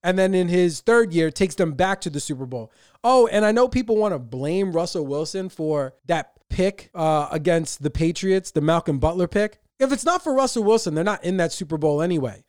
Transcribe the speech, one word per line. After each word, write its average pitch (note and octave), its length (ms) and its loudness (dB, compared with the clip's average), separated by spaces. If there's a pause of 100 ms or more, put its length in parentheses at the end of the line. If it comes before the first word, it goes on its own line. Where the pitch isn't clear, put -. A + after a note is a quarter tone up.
And F#3 160 0
then F#3+ 140 2
in F3+ 160 2
his F3 320 2
third A#3 320 4
year, D#3+ 180 2
takes F#3+ 240 -2
them E3+ 180 0
back F#3 280 0
to F3+ 80 -6
the C#3+ 100 -6
Super C3+ 260 -8
Bowl. B2 260 -10 (300)
Oh, B3 260 6
and G#3 180 2
I G#3+ 80 4
know B3 160 4
people A#3 260 0
wanna G3+ 240 0
blame D3 540 -4
Russell E3 320 -2
Wilson D#3 420 -6
for D3+ 460 -4 (140)
that D#3+ 260 -2 (160)
pick, F#3+ 460 -2
uh, D#3 340 0
against D#3+ 540 -2
the D3 80 -2
Patriots, F#3 580 0
the D3+ 120 0
Malcolm D#3+ 360 2
Butler E3+ 300 0
pick. G#3 320 -2 (180)
If C4+ 140 2
it's C#4 120 -2
not F4 200 0
for D4+ 100 -2
Russell B3+ 300 0
Wilson, G#3 320 2
they're D#3+ 80 0
not G#3 200 -2
in F#3 140 -2
that E3 140 0
Super D#3+ 260 -6
Bowl D3+ 240 2
anyway. D3 480 -2